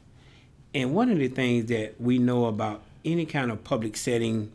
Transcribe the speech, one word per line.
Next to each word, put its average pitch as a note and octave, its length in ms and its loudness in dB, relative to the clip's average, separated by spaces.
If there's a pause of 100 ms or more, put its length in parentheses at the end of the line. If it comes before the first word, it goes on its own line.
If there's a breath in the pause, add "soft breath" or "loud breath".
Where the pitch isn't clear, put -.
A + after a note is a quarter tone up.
(760 soft breath)
And C3+ 200 -2
one A#3+ 160 2
of F3+ 80 2
the C3 100 2
things A#2+ 380 0
that A2 340 -4
we B2 180 2
know B2 280 4
about G#2+ 360 -4 (220)
any E3 200 0
kind C3+ 260 -2
of G#2+ 140 -8
public A2+ 320 -2
setting, A2+ 580 0